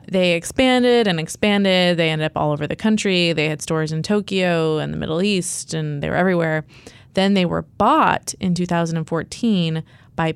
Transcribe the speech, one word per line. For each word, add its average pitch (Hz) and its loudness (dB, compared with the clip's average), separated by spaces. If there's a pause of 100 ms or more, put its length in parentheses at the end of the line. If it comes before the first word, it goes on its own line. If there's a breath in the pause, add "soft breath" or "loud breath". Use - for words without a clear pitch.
they 180 2
expanded 247 2
and 170 0
expanded. 185 2
They 165 2
ended 156 -2
up 156 -4
all 156 0
over 147 -4
the 156 -4
country. 190 2
They 151 0
had 170 -4
stores 156 -2
in 160 -4
Tokyo 180 0
and 147 -4
the 151 -6
Middle 160 -4
East, 190 -2
and 151 -4
they - -4
were - -2
everywhere. 165 0 (480 loud breath)
Then 196 2
they 190 2
were 165 -2
bought 247 0
in 180 0
two 175 -2
thousand 170 0
and 160 -4
fourteen 165 -2 (320 soft breath)
by 160 0